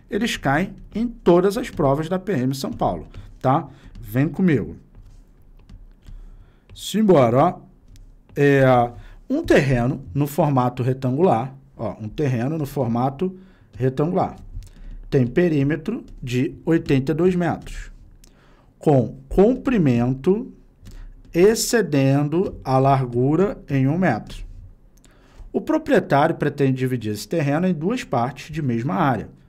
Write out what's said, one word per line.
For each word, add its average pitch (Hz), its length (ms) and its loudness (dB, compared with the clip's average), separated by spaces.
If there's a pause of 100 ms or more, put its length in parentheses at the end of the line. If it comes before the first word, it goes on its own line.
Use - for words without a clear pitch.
(100)
eles 226 260 -2
caem 147 380 -2 (200)
em 226 140 -2
todas 190 480 2
as 247 140 -6
provas 156 400 0
da 185 80 -2
P 185 140 -6
M 131 220 0
São 160 160 -6
Paulo, 90 360 -4 (340)
tá? 135 260 0 (320)
Vem 127 300 -2
comigo. 151 480 0 (2000)
Simbora, 156 640 4
ó. 175 280 2 (720)
É, 139 240 6 (680)
um 302 120 0
terreno 139 680 2
no 143 140 0
formato 131 560 0
retangular, 131 720 0 (200)
ó, 95 240 -8
um 107 80 -10
terreno 131 520 -2
no 147 80 -4
formato 135 680 -2 (400)
retangular. 135 640 -2 (720)
Tem 131 180 2
perímetro 160 800 0 (180)
de 127 320 -2 (120)
oitenta 160 460 2
e - 20 -2
dois 175 200 2
metros, - 560 -4 (880)
com 135 380 2 (100)
comprimento 185 1300 2 (800)
excedendo 165 1300 2
a 131 140 0
largura 135 800 2 (140)
em 135 180 2
um 151 80 0
metro. 147 480 -2 (1040)
O - 80 -4
proprietário 180 760 2
pretende 139 420 0
dividir 127 360 -4
esse 104 140 -10
terreno 160 400 -2
em 185 60 2
duas 180 320 -4
partes 131 500 -4
de 160 60 -6
mesma 135 360 -2
área, 135 340 -2 (180)